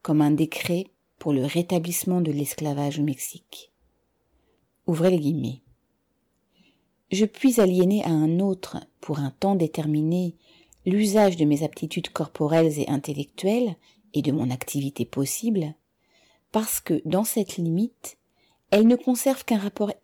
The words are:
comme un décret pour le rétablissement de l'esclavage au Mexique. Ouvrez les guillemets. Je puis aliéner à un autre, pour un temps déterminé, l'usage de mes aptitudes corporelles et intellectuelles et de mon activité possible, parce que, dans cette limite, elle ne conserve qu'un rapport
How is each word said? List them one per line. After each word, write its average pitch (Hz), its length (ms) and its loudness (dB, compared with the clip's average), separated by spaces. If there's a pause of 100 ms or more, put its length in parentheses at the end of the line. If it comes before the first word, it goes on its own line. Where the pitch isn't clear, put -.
comme 151 200 2
un 147 100 4
décret 160 560 -2 (320)
pour 151 140 -2
le 131 120 0
rétablissement 175 760 -2
de 156 100 0
l'esclavage 143 680 -4
au 143 40 0
Mexique. - 720 -8 (1120)
Ouvrez 170 240 2
les 175 80 4
guillemets. 143 420 -2 (1500)
Je 202 140 2
puis 240 360 2
aliéner 185 420 4
à - 60 -2
un 160 300 2
autre, 190 380 -2 (220)
pour 147 200 -6
un 139 100 -2
temps 196 260 0
déterminé, 160 800 0 (500)
l'usage 202 520 4
de 156 80 2
mes 147 180 2
aptitudes - 460 -6
corporelles 156 720 0
et - 100 -2
intellectuelles 160 880 -2 (360)
et 147 80 -2
de 131 100 0
mon 127 180 0
activité 139 560 -6
possible, 156 680 -4 (760)
parce 220 300 -2
que, - 240 -2
dans 185 180 0
cette - 340 -4
limite, 175 600 -2 (540)
elle 208 160 6
ne 247 80 6
conserve 254 500 -2
qu'un 214 140 2
rapport 202 320 -4 (120)